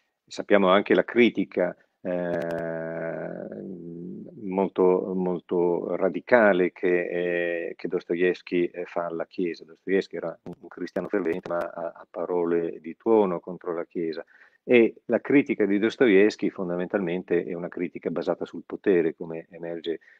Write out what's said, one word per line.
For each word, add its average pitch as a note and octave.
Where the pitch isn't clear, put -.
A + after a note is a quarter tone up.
Sappiamo G2
anche G2
la F2+
critica, G2
eh, E2
molto, F#2+
molto F2+
radicale F2+
che, F2
eh, -
che -
Dostoevskij, F2
eh, F2
fa F2
alla E2
Chiesa. E2+
Dostoevskij F2+
era E2+
un, F2
un -
cristiano F2+
fervente, F2+
ma E2+
a, E2+
a D#2+
parole E2+
di E2
tuono G2+
contro F2+
la E2
Chiesa. D#2+
E A#2
la A2
critica -
di G2
Dostoevskij G#2+
fondamentalmente F2+
è F2
una F2
critica F2
basata E2+
sul E2
potere, E2+
come E2
emerge E2+